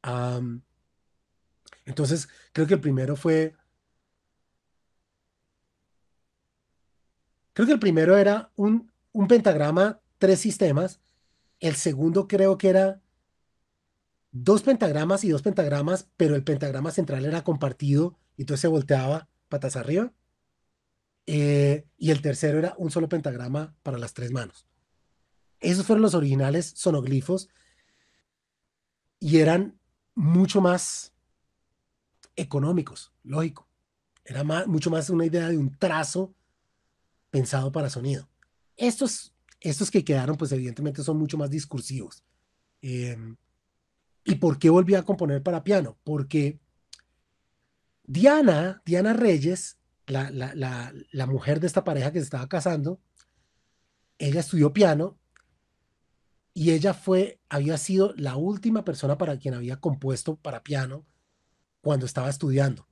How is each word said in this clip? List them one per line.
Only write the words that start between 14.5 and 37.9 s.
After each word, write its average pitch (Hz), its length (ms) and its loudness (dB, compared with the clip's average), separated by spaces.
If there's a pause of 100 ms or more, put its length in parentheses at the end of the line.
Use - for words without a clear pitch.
pentagramas 185 640 2
y 202 60 0
dos 147 120 2
pentagramas, 160 760 -2
pero 151 180 4
el 135 80 -2
pentagrama 143 480 -4
central 143 340 -2
era 160 180 -4
compartido 147 720 0 (180)
y 139 80 -10
entonces 139 180 -4
se 175 60 2
volteaba 147 600 0 (220)
patas 139 260 -6
arriba. 160 380 -2 (1120)
Eh, 143 600 2 (120)
y 160 140 0
el 143 100 2
tercero 147 360 0
era 170 200 0
un 165 120 -4
solo 165 200 -2
pentagrama 147 720 -6
para 131 140 -6
las 117 160 -10
tres 123 180 -8
manos. 120 340 -10 (960)
Esos 180 260 0
fueron 220 180 4
los 214 100 4
originales 143 640 0
sonoglifos 147 720 -2 (1700)
y 160 200 4
eran 170 400 2 (340)
mucho 185 480 4
más - 520 -2 (1200)
económicos, 147 760 -4 (120)
lógico. 151 440 -6 (560)
Era 135 200 -8
ma-, 160 240 -2
mucho 160 240 0
más 160 180 -2
una 165 160 0
idea 165 240 -2
de 165 80 0
un 139 200 -2
trazo 180 560 -2 (1000)
pensado 131 400 -2
para 143 180 -4
sonido. 131 400 -6 (460)